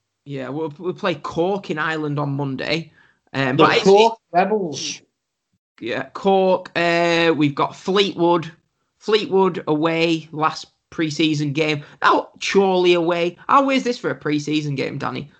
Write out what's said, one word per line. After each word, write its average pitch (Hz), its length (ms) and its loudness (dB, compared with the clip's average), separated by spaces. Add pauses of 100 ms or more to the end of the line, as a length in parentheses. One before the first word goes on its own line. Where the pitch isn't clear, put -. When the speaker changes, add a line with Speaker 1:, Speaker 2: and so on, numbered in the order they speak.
(240)
Speaker 1:
Yeah, 135 240 -12
we'll, 151 300 -8
we'll 180 160 -8
play 185 200 -4
Cork 185 560 -4
in 156 80 -4
Ireland 156 400 -4
on 147 160 -2
Monday. 139 580 -4 (400)
Um, 135 240 -2
Speaker 2:
The 156 80 6
Speaker 1:
but 175 120 4
it's 233 80 0
Speaker 2:
Cork 208 340 6 (140)
Rebels. 175 680 -2 (800)
Speaker 1:
Yeah, 113 300 -6
Cork. 190 680 0
Uh, 170 600 2
we've 147 180 2
got 143 220 -4
Fleetwood. 175 760 0 (480)
Fleetwood 190 680 0
away, 165 680 0
last 151 340 -4 (220)
pre-season 151 640 -2
game. 151 320 -2 (160)
Now, - 300 2 (100)
Chorley 185 540 4
away. 175 420 0 (120)
How 269 200 4
is 269 160 0
this 240 140 -2
for 170 100 -6
a 131 60 -2
pre-season 151 600 -4
game, - 220 -6
Danny? 127 440 -8